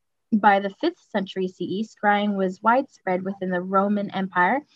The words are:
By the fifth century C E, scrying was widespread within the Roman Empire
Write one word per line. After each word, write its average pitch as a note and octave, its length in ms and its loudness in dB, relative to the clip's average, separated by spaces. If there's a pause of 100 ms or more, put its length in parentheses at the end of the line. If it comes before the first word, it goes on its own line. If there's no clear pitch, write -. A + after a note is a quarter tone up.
(320)
By G3+ 260 4
the G3 220 -4
fifth E4+ 180 -2 (140)
century F#3+ 340 -4
C F#3 180 -8
E, G3+ 220 -6
scrying G#3 480 0
was F#3 260 -2
widespread A3+ 640 0
within F#3+ 260 -6
the F3+ 100 -2
Roman G3 500 0
Empire F#3+ 500 0 (160)